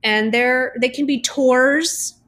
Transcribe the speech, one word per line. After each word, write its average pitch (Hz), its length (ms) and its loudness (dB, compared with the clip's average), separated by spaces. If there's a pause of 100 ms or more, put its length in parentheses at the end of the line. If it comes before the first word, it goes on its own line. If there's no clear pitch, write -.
And 214 300 0
they're, 247 460 0
they 247 100 0
can 285 160 -4
be 269 140 -2
tours, 269 920 0 (140)